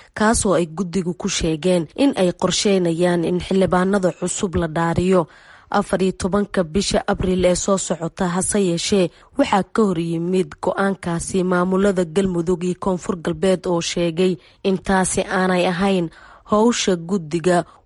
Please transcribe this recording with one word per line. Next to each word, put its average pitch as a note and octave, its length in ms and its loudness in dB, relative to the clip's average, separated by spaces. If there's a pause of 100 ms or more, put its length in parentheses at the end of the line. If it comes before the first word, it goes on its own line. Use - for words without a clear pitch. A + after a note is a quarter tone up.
(140)
kaasoo G#3+ 400 2
ay E3+ 120 2
guddigu E3+ 480 -4
ku - 140 -6
sheegeen E3+ 680 0
in C#4 200 4
ay F3+ 160 2
qorsheynayaan F3 920 2
in F3+ 160 0
xildhibaanada F#3 720 2
cusub F3+ 420 -4
la E3+ 140 0
dhaariyo E3+ 540 2 (480)
afar F#3+ 320 0
iyo F#3 100 2
tobanka G3 520 -2
bisha F#3 420 -2
Abriil F#3 380 0
ee F3+ 100 4
soo F#3+ 240 0
socota. E3+ 500 -4
Hase F3+ 320 -2
yeeshee, F3 500 0 (280)
waxaa G#3 340 2
ka A3+ 100 2
hor F#3+ 160 0
yimid E3+ 520 -2 (100)
go'aankaasi F#3+ 840 -2
maamulada F#3 600 2
Galmudug F3 600 -2
iyo F3+ 140 -2
Koonfur F#3+ 380 -4
Galbeed F3 500 -2
oo F3 140 0
sheegay F3 560 0 (280)
in F#3+ 140 0
taasi F#3+ 460 0
aanay F#3 420 0
ahayn F#3 440 0 (360)
howsha G#3+ 500 2
guddiga, E3+ 680 0 (220)